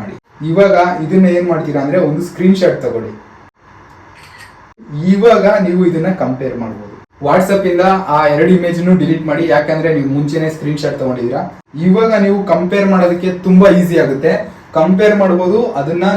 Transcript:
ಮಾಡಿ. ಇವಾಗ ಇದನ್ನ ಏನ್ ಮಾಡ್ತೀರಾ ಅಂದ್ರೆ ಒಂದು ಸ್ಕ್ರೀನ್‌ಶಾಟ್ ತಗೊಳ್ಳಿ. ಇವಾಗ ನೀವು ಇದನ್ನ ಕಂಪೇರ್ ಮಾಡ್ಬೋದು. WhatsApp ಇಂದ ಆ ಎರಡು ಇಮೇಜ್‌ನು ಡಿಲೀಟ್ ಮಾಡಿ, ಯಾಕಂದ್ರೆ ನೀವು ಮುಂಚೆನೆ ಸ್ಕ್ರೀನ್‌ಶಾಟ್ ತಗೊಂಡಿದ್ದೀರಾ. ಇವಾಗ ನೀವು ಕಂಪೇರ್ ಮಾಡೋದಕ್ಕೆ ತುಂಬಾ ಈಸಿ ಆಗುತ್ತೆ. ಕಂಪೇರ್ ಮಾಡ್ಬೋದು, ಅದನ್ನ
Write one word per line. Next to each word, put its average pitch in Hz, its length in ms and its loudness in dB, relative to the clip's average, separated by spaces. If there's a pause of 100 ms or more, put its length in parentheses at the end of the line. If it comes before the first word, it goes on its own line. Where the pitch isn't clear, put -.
ಮಾಡಿ. 98 160 -14 (340)
ಇವಾಗ 196 260 4 (300)
ಇದನ್ನ 185 220 2 (100)
ಏನ್ 175 140 -2
ಮಾಡ್ತೀರಾ 147 320 -4
ಅಂದ್ರೆ 143 240 0
ಒಂದು 156 220 -4
ಸ್ಕ್ರೀನ್‌ಶಾಟ್ 185 560 2
ತಗೊಳ್ಳಿ. 110 260 -6 (2000)
ಇವಾಗ 202 320 4 (220)
ನೀವು 175 120 0 (100)
ಇದನ್ನ 165 220 -2 (120)
ಕಂಪೇರ್ 127 400 -6
ಮಾಡ್ಬೋದು. 107 280 -12 (340)
WhatsApp 190 440 2
ಇಂದ 175 140 2 (300)
ಆ - 20 2 (180)
ಎರಡು 175 220 2
ಇಮೇಜ್‌ನು 175 460 0
ಡಿಲೀಟ್ 156 260 -2
ಮಾಡಿ, 156 240 -2
ಯಾಕಂದ್ರೆ 160 460 0
ನೀವು 135 180 -2
ಮುಂಚೆನೆ 156 400 -2
ಸ್ಕ್ರೀನ್‌ಶಾಟ್ - 460 -6
ತಗೊಂಡಿದ್ದೀರಾ. 123 400 -4 (440)
ಇವಾಗ 226 240 2 (140)
ನೀವು 202 140 0 (120)
ಕಂಪೇರ್ 190 420 0
ಮಾಡೋದಕ್ಕೆ 180 380 0 (160)
ತುಂಬಾ 185 220 6 (120)
ಈಸಿ 170 220 0
ಆಗುತ್ತೆ. 139 300 -2 (460)
ಕಂಪೇರ್ 190 420 2
ಮಾಡ್ಬೋದು, 180 380 2 (220)
ಅದನ್ನ 170 260 -4 (100)